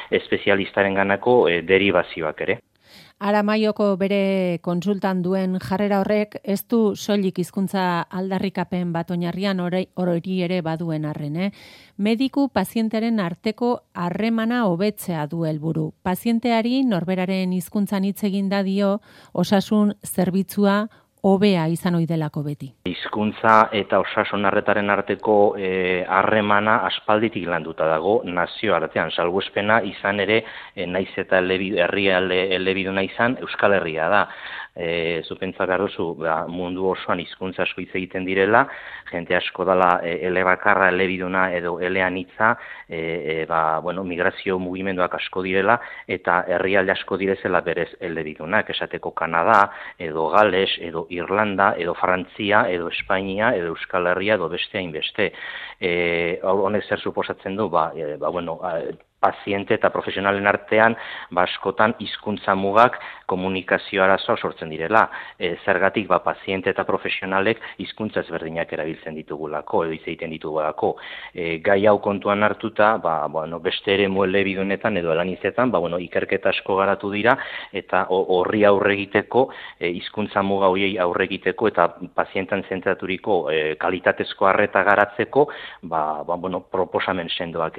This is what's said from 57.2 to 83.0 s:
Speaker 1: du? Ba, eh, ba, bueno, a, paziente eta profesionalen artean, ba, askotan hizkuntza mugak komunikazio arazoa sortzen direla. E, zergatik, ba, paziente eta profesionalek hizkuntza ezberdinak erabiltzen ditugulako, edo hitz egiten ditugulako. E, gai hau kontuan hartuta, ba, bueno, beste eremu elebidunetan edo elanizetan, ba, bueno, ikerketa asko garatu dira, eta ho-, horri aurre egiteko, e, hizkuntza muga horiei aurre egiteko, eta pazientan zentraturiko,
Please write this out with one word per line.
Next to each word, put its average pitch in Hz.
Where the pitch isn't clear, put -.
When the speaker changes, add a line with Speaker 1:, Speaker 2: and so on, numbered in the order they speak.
Speaker 1:
du? 101
Ba, 80
eh, 73
ba, 80
bueno, 85
a, 87
paziente 98
eta 104
profesionalen 98
artean, 110
ba, 87
askotan 110
hizkuntza 104
mugak 101
komunikazio 95
arazoa 98
sortzen 82
direla. 85
E, 85
zergatik, 98
ba, 90
paziente 95
eta 95
profesionalek 98
hizkuntza 98
ezberdinak 82
erabiltzen 78
ditugulako, 76
edo 80
hitz 76
egiten 82
ditugulako. 78
E, 82
gai 101
hau 104
kontuan 101
hartuta, 107
ba, 80
bueno, 80
beste 92
eremu 98
elebidunetan 95
edo 85
elanizetan, 92
ba, 87
bueno, 87
ikerketa 95
asko 98
garatu 98
dira, 104
eta 92
ho-, 92
horri 98
aurre 101
egiteko, 101
e, 85
hizkuntza 104
muga 98
horiei 98
aurre 90
egiteko, 92
eta 87
pazientan 92
zentraturiko, 92